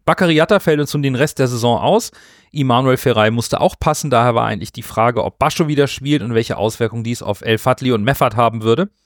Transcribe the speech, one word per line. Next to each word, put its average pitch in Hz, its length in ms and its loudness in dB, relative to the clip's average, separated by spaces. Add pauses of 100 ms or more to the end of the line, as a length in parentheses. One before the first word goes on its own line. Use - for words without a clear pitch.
Bakary 165 300 2
Jatta 175 260 4
fällt 151 200 2
uns 143 120 -4
nun 147 100 -2
den 135 120 0
Rest 139 240 -2
der 131 100 0
Saison 120 300 0
aus. 180 320 0 (420)
Immanuel 131 460 2
Ferrei 110 320 2
musste - 320 -2
auch 180 180 0
passen, 151 300 -2
daher 120 240 2
war 117 100 2
eigentlich 110 280 -6
die 117 100 -14
Frage, 117 420 0
ob - 140 -8
Bascho 156 280 0
wieder 143 200 2
spielt 143 340 -4
und 117 140 -6
welche 113 240 -2
Auswirkungen 113 460 -4
dies 117 180 -6
auf - 180 -6
El 113 160 0
Fadli 127 360 0
und 107 120 0
Meffert 123 320 0
haben 113 240 2
würde. 120 300 0 (160)